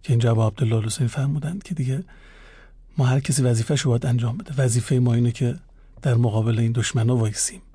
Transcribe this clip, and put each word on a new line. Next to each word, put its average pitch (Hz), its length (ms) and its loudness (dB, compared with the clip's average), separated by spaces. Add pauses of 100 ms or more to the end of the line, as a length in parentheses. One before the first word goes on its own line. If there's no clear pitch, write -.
که 135 100 0
اینجا 117 180 4
ابا 113 160 2
عبدالله 113 280 0
الحسین 110 320 -2
فرمودند 147 560 -4
که - 120 -8
دیگه 135 280 -4 (920)
ما 131 80 2
هر 127 140 2
کسی 135 220 -2
وظیفه‌شو 123 480 2
باید 120 160 0
انجام 120 320 0
بده. 143 260 -4
وظیفهٔ 120 360 0
ما 123 140 2
اینه 120 180 2
که 120 240 -2 (460)
در 123 140 2
مقابل 113 440 2
این 117 120 2
دشمنا 120 460 0
وایسیم. - 440 -2 (140)